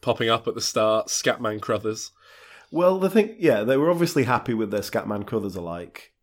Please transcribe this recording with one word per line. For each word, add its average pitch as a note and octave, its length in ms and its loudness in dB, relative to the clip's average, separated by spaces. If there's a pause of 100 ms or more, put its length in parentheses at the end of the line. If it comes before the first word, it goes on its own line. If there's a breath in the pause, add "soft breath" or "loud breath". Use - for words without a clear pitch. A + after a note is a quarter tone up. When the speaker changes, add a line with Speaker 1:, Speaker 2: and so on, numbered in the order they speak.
Speaker 1:
popping A#2 300 0
up A2+ 180 2
at - 60 -4
the A#2 80 -6
start, A2 460 2
Scatman A2 520 -2
Crothers. A2 500 -4 (600 loud breath)
Speaker 2:
Well, F3+ 280 2
the F#3 120 2
thing, G#3+ 280 2
yeah, A#2+ 260 4
they C3 120 2
were D3+ 140 4
obviously E3+ 340 2
happy B2 300 0
with A2 160 -2
their G#2 100 -2
Scatman G2+ 460 -4
Crothers G2+ 300 -4
alike E2+ 680 -12